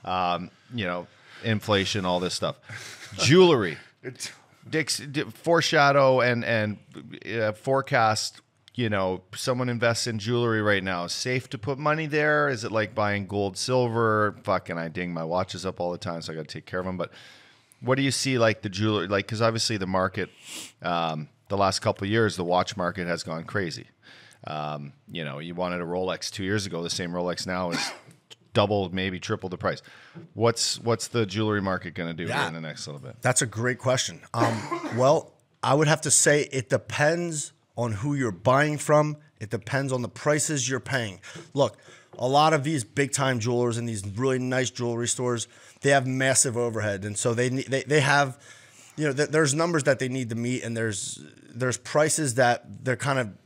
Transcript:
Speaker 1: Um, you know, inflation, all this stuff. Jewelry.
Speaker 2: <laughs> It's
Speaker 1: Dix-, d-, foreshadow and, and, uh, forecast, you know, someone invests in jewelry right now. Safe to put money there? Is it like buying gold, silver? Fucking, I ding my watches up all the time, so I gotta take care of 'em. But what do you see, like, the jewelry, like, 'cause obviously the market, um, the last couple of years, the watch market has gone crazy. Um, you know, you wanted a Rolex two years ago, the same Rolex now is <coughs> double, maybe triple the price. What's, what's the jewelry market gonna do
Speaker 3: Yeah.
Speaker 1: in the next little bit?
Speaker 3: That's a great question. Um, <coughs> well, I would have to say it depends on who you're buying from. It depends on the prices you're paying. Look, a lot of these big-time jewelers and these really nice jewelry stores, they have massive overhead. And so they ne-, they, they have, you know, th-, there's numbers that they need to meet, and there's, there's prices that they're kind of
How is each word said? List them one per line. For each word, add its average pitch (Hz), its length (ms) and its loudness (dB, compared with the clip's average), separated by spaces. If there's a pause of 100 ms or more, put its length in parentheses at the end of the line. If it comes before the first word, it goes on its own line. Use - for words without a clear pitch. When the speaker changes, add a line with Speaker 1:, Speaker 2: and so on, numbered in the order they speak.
Speaker 1:
Um, 90 460 -2 (240)
you 110 100 -4
know, 87 220 -4 (380)
inflation, 101 600 2
all 90 160 2
this 90 140 -2
stuff. 78 220 -2 (640)
Jewelry. 135 640 6
Speaker 2:
<laughs> - 40 -20 (160)
It's 127 280 -12 (400)
Speaker 1:
Dix-, - 280 -2
d-, 139 260 -4
foreshadow 143 960 4
and, 120 240 2
and, 107 340 0 (640)
uh, 107 120 2
forecast, 127 880 0 (340)
you 120 140 0
know, 95 340 0 (120)
someone 123 340 -2
invests 117 380 0
in 113 140 -4
jewelry 113 420 0
right 101 220 4
now. 87 240 -2
Safe 127 420 -4
to - 80 -10
put 127 200 -6
money 151 280 0
there? 147 420 2
Is 117 160 -2
it 95 60 -4
like 107 240 0
buying 101 320 0
gold, 98 300 -2
silver? 113 880 2
Fucking, 90 340 -2
I 82 100 -4
ding 90 240 -6
my 82 120 -6
watches 90 420 -4
up 90 140 -6
all 87 100 -2
the 85 80 -6
time, 85 240 -6
so 80 100 -10
I 80 40 -10
gotta 76 100 -8
take 78 200 -14
care 92 120 -6
of 92 80 -4
'em. 92 100 -4
But 85 140 -4 (680)
what 127 160 2
do 139 60 0
you 135 100 2
see, 131 260 0
like, 113 240 4
the 107 60 -4
jewelry, 98 400 0
like, 101 180 0
'cause 113 160 -4
obviously 113 360 0
the 95 80 -2
market, 95 440 0 (520)
um, 82 460 -2 (200)
the 101 80 -2
last 98 240 2
couple 101 240 -2
of 98 60 -2
years, 110 260 2
the 90 80 -4
watch 90 320 2
market 87 320 -4
has 85 160 -2
gone 82 200 -8
crazy. 92 420 -6 (600)
Um, 76 460 -8 (180)
you 82 140 -8
know, 71 160 -8
you 85 160 -10
wanted 90 240 -4
a 85 40 -4
Rolex 87 460 -4
two 98 140 -8
years 98 220 0
ago, 85 180 -6
the 85 60 -6
same 90 200 -4
Rolex 87 380 -4
now 90 240 -2
is 82 120 -4
<coughs> - 680 -16
double, 101 400 2
maybe 95 240 -2
triple 98 300 -6
the 87 100 -8
price. 87 240 -4 (520)
What's, - 460 0
what's 113 280 0
the 117 180 0
jewelry 104 360 0
market 92 320 -4
gonna 85 200 -6
do 82 100 -6
Speaker 3:
Yeah. 117 240 -2
Speaker 1:
in 82 60 -8
the 82 60 -10
next 76 280 -12
little 71 120 -14
bit? - 220 -16
Speaker 3:
That's 127 200 2
a 123 40 -2
great 113 320 -4
question. 127 420 -2 (140)
Um, 117 460 -2 (120)
<coughs> 113 40 -4
well, 139 360 2 (300)
I 127 120 4
would 151 140 4
have 156 140 4
to 147 80 -2
say 147 320 6 (100)
it 131 160 -4
depends 156 840 0 (240)
on 117 160 -2
who 135 220 -2
you're 123 180 0
buying 131 460 2
from. 151 380 4 (220)
It 104 120 -10
depends 131 420 -2
on 127 100 -2
the 110 60 -6
prices 147 600 0
you're 127 120 -2
paying. 113 400 -4 (340)
Look, 131 240 2 (400)
a 120 80 -2
lot 151 260 6
of 143 120 2
these 147 180 -2
big-time 135 560 0
jewelers 120 380 0
and 117 120 -4
these 104 160 -6
really 127 360 -2
nice 127 300 -2
jewelry 120 360 -4
stores, 120 400 -2 (360)
they 143 80 4
have 139 160 6
massive 131 500 2
overhead. 107 480 -2
And 104 120 -6
so 120 180 0
they 123 160 2
ne-, 131 120 -2
they, 127 220 -2
they 147 160 4
have, 139 380 2 (580)
you 151 100 -2
know, 139 60 0
th-, 143 160 0
there's 147 260 4
numbers 165 300 2
that 139 160 4
they 131 80 0
need 123 220 -4
to 113 40 -2
meet, 120 300 -2
and 117 120 -4
there's, 110 440 -4 (340)
there's 120 220 -2
prices 151 580 2
that 120 500 2
they're 123 120 0
kind 135 240 0
of 113 80 -2 (180)